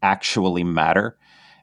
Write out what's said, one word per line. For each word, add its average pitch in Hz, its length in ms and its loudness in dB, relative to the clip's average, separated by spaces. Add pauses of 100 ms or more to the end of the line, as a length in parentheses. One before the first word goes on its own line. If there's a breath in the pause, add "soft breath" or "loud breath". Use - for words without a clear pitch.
actually 92 600 0
matter." 85 540 0 (440 soft breath)